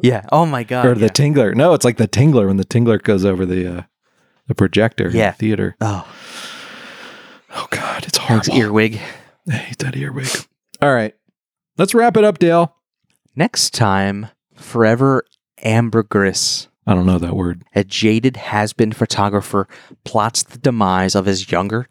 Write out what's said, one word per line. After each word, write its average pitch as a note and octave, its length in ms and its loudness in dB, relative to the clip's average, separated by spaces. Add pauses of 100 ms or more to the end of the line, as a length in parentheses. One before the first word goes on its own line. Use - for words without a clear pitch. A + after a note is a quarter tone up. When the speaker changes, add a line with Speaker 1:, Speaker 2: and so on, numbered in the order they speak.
Speaker 1:
Yeah. B2 280 0
Oh, E3 160 4
my C3+ 160 -4
God, B2 240 -2
Speaker 2:
Or B2 80 4
the A2 120 2
Speaker 1:
yeah. - 20 4
Speaker 2:
Tingler. C3+ 480 2
No, D#3+ 180 4
it's C3+ 100 -2
like B2 120 2
the A2 120 2
Tingler C3 380 4
when G2 120 0
the F#2+ 60 0
Tingler A#2 380 2
goes G2 220 2
over F#2+ 200 0
the, F2+ 340 -4
uh, F2 40 -14 (640)
the - 80 -4
projector G2+ 540 0
in F2+ 80 -2
Speaker 1:
Yeah. G#2 160 0
Speaker 2:
the - 60 -12
theater. G#2 420 -2
Speaker 1:
Oh. G2+ 260 -6 (1500)
Speaker 2:
Oh, - 160 -10
God. - 360 -8
It's - 120 -6
Speaker 1:
Thanks, A2 280 0
Speaker 2:
horrible. - 100 -2 (100)
Speaker 1:
earwig. G#2+ 340 0 (480)
Speaker 2:
I D3+ 40 -6
hate - 260 -10
that C3+ 180 -8
earwig. C3+ 320 -8 (520)
All C#3+ 140 4
right. A2 200 -2 (640)
Let's F#3+ 180 0
wrap A#3 220 4
it G#3+ 80 6
up, G#3 140 2
Dale. E3+ 360 2 (640)
Speaker 1:
Next - 380 -2
time, G2 540 -2 (260)
forever A#2+ 680 2 (400)
ambergris. A2 1040 0 (180)
Speaker 2:
I G2+ 80 2
don't F2+ 100 2
know F#2 140 4
that E2+ 180 -4
word. F2 280 -6 (100)
Speaker 1:
A G2+ 100 2
jaded A2+ 540 0
has-been G#2+ 540 -2
photographer G2+ 760 -2 (360)
plots A2+ 380 -2
the - 140 -12
demise F#2+ 580 0
of G2 120 0
his F#2+ 240 -4
younger, G2+ 400 -2